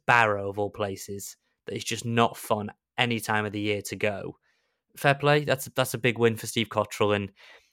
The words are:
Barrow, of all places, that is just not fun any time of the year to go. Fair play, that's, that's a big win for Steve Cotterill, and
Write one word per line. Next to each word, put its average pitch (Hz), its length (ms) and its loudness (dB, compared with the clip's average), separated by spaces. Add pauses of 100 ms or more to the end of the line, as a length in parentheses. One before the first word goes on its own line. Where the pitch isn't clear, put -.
Barrow, 107 440 4
of 98 80 -8
all 101 120 0
places, 98 640 -8 (300)
that 107 100 -10
is 117 80 -6
just 117 220 -6
not 117 320 2
fun 107 340 -4 (260)
any 120 220 2
time 107 260 0
of 104 60 -4
the 104 80 -4
year 104 220 -2
to - 160 -8
go. 98 400 -4 (580)
Fair 139 200 4
play, 147 280 2
that's, 139 220 -2 (100)
that's 131 180 0
a 127 40 -4
big 110 200 0
win 113 200 4
for 110 100 -10
Steve 113 220 -2
Cotterill, 104 440 0
and 101 180 -2 (420)